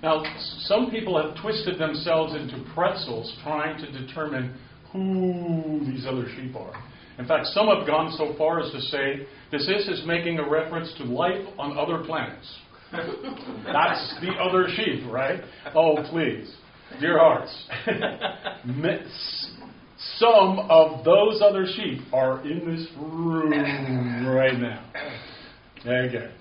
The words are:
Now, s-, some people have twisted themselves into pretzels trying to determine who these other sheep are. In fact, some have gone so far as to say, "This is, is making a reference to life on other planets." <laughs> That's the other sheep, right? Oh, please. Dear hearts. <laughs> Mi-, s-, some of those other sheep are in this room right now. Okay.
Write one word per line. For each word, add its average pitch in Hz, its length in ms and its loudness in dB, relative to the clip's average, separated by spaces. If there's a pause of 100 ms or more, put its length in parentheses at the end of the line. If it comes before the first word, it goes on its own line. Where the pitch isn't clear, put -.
Now, 156 200 2
s-, - 460 -12
some 226 220 2
people 214 320 -2
have - 180 -6
twisted 202 380 -4
themselves 156 560 0
into 127 280 -8 (120)
pretzels 165 680 -2
trying 151 380 -4
to 147 100 -12
determine 131 640 -6 (380)
who 175 880 -2 (100)
these 120 160 -6
other 131 200 -4 (100)
sheep 127 180 -10
are. 92 200 -12 (440)
In 123 80 -8
fact, 151 220 2
some 214 200 4
have 185 180 4
gone 156 320 2
so 151 180 -2
far 160 240 2
as 143 120 -4
to 135 100 -8
say, 139 440 -2 (240)
"This 147 120 -2
is, 196 260 0
is 160 180 -4
making 170 340 0
a 147 80 -2
reference 160 500 0
to 139 60 -10
life 170 420 0 (120)
on 143 200 -6
other 165 260 -2
planets." 151 420 -6 (240)
<laughs> - 220 -20
That's - 1300 -2
the 185 180 -4
other 185 280 2 (100)
sheep, 147 340 -2
right? 131 300 -2 (340)
Oh, 156 220 6 (140)
please. 127 440 -4 (460)
Dear 160 180 2
hearts. - 480 4 (200)
<laughs> - 800 -4
Mi-, 143 240 -2
s-, - 600 -8 (680)
some 196 400 8 (100)
of 160 360 8
those 208 380 6
other 190 220 6 (120)
sheep 147 240 -4 (120)
are 131 340 2
in 160 120 -4 (180)
this 165 100 -6 (120)
room 143 1300 0
right 131 320 4
now. 117 260 -4 (1000)
Okay. 120 440 -2 (100)